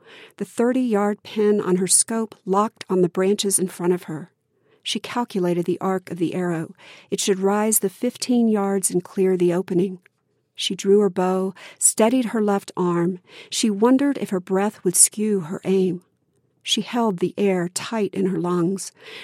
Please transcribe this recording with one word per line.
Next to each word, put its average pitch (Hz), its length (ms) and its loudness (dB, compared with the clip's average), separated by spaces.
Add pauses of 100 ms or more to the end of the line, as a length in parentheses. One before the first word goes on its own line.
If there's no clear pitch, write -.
(380)
the 202 80 -6
thirty-yard 233 800 0
pin 208 360 2
on 180 180 2
her 185 100 0
scope - 480 0 (100)
locked 202 440 0
on 185 120 2
the 175 80 4
branches 196 500 0
in 190 80 -2
front 180 240 -2
of 175 120 0
her. 156 280 -12 (520)
She - 160 -4
calculated 180 640 -2
the 175 160 -2
arc 190 280 -2
of 175 100 -10
the 160 160 -2
arrow. 175 380 -4 (380)
It 190 80 -4
should 190 200 0
rise 208 400 2
the 196 100 -2
fifteen 247 580 0
yards 196 440 0
and 180 120 -2
clear 185 320 0
the 175 180 2
opening. 185 460 -2 (560)
She - 200 -6
drew 196 240 4
her 202 100 4
bow, 185 440 -2 (240)
steadied 233 480 2
her 220 160 -2
left 202 340 0
arm. 175 440 0 (300)
She - 200 0
wondered 254 480 2
if - 120 -6
her 185 120 -2
breath 190 420 -2
would 175 120 0
skew 208 460 2
her 165 220 -8
aim. 185 380 0 (600)
She - 200 -2
held 220 380 0
the 180 180 0
air 185 320 2
tight 214 440 -4
in 190 120 0
her 180 140 0
lungs. 175 520 -2 (320)